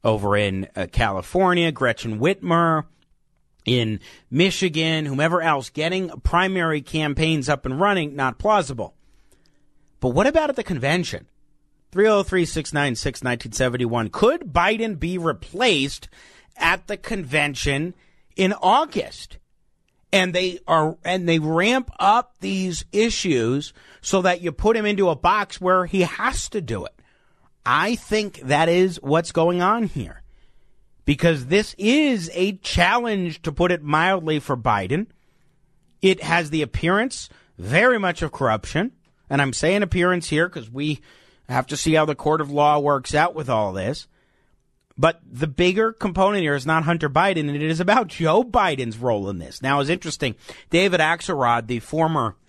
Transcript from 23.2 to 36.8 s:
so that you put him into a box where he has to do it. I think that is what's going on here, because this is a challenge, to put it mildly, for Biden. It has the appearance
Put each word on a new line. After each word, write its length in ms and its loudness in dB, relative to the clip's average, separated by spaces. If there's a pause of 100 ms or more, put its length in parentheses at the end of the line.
so 220 0
that 180 2
you 120 -6
put 240 2
him 100 -2
into 240 2
a 60 0
box 440 0
where 240 2
he 180 0
has 480 -2
to 100 -4
do 240 -8
it. 100 -14 (720)
I 300 2
think 460 -4
that 260 2
is 340 4
what's 300 0
going 280 2
on 220 2
here, 400 -6 (840)
because 420 2
this 300 0
is 560 2
a 260 0
challenge, 840 0
to 80 -6
put 220 2
it 100 -2
mildly, 560 2
for 180 -4
Biden. 520 -2 (920)
It 220 4
has 280 0
the 120 0
appearance 640 -2 (300)